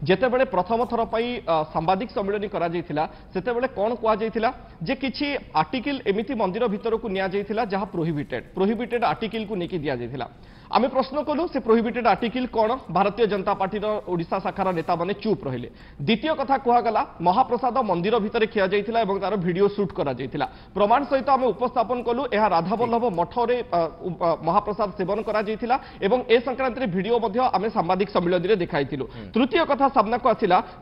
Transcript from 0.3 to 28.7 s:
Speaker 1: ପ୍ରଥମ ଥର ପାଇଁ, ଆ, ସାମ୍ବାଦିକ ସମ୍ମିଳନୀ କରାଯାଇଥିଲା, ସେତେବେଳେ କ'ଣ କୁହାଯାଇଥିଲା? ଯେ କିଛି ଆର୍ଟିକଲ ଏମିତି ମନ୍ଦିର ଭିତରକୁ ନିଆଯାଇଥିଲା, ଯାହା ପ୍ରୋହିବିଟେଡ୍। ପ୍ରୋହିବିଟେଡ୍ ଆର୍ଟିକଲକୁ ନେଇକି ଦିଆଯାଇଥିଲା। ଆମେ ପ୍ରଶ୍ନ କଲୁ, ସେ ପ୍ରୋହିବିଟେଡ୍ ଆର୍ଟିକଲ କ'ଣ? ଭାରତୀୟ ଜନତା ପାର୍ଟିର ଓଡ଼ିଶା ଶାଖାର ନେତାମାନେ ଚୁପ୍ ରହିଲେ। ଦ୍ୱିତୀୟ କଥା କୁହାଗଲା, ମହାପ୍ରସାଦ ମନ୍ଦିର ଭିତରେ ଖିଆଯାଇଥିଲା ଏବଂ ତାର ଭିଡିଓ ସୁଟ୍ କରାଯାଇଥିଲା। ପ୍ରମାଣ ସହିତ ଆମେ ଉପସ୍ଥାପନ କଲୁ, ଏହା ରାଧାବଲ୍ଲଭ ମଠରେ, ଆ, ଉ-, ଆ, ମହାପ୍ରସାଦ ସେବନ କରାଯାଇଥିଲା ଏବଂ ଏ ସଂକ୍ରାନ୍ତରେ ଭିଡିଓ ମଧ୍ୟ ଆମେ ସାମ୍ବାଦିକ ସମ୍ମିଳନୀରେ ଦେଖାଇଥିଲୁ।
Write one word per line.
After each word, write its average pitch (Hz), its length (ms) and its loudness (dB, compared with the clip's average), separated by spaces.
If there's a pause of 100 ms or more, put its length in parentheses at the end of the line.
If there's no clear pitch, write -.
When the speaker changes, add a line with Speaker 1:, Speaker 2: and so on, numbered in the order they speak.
Speaker 1:
ପ୍ରଥମ 226 400 0
ଥର 233 200 -2
ପାଇଁ, 240 420 -4
ଆ, 160 160 2 (100)
ସାମ୍ବାଦିକ 190 360 0
ସମ୍ମିଳନୀ 202 380 -4
କରାଯାଇଥିଲା, 165 560 -2 (300)
ସେତେବେଳେ 240 340 -2
କ'ଣ 233 260 -2
କୁହାଯାଇଥିଲା? 220 560 0 (340)
ଯେ 220 120 -2
କିଛି 269 320 -4 (280)
ଆର୍ଟିକଲ 262 500 -2
ଏମିତି 214 280 0
ମନ୍ଦିର 214 340 0
ଭିତରକୁ 220 400 -2
ନିଆଯାଇଥିଲା, 196 580 -2
ଯାହା 196 200 -2
ପ୍ରୋହିବିଟେଡ୍। 156 580 -4 (120)
ପ୍ରୋହିବିଟେଡ୍ 220 480 0
ଆର୍ଟିକଲକୁ 214 520 -2
ନେଇକି 175 220 -4
ଦିଆଯାଇଥିଲା। 127 500 -4 (380)
ଆମେ 220 220 2
ପ୍ରଶ୍ନ 269 340 0
କଲୁ, 294 260 0
ସେ 285 120 -2
ପ୍ରୋହିବିଟେଡ୍ 233 480 2
ଆର୍ଟିକଲ 220 380 0
କ'ଣ? 226 240 2 (200)
ଭାରତୀୟ 196 380 2
ଜନତା 196 260 0
ପାର୍ଟିର 190 320 -2 (220)
ଓଡ଼ିଶା 180 320 -2
ଶାଖାର 185 340 -2
ନେତାମାନେ 175 400 0
ଚୁପ୍ 202 320 -2
ରହିଲେ। 127 240 -6 (320)
ଦ୍ୱିତୀୟ 226 340 2
କଥା 269 220 0
କୁହାଗଲା, 233 440 2 (200)
ମହାପ୍ରସାଦ 220 600 2
ମନ୍ଦିର 196 380 2
ଭିତରେ 214 260 0
ଖିଆଯାଇଥିଲା 202 540 0
ଏବଂ 196 200 0
ତାର 190 160 -2
ଭିଡିଓ 185 320 2
ସୁଟ୍ 202 260 0
କରାଯାଇଥିଲା। 139 520 -2 (280)
ପ୍ରମାଣ 208 300 4
ସହିତ 269 260 0
ଆମେ 262 180 4
ଉପସ୍ଥାପନ 240 540 0
କଲୁ, 240 320 -2
ଏହା 214 140 4
ରାଧାବଲ୍ଲଭ 214 640 2
ମଠରେ, 226 600 0
ଆ, 170 80 2 (220)
ଉ-, 170 220 -6
ଆ, 165 180 2
ମହାପ୍ରସାଦ 185 560 0
ସେବନ 196 240 -2
କରାଯାଇଥିଲା 220 580 0 (220)
ଏବଂ 202 180 4 (100)
ଏ 226 100 8
ସଂକ୍ରାନ୍ତରେ 262 460 -2
ଭିଡିଓ 196 340 0
ମଧ୍ୟ 220 200 -2
ଆମେ 226 300 2
ସାମ୍ବାଦିକ 190 400 0
ସମ୍ମିଳନୀରେ 180 460 2
ଦେଖାଇଥିଲୁ। 147 500 -2